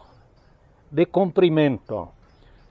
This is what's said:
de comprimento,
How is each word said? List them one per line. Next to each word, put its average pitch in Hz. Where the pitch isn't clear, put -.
de 160
comprimento, 156